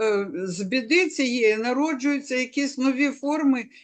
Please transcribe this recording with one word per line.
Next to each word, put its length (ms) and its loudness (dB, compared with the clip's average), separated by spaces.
е, 320 2
з 280 -6
біди 480 2
цієї 480 2
народжуються 800 -2
якісь 420 -2
нові 340 2
форми, 540 0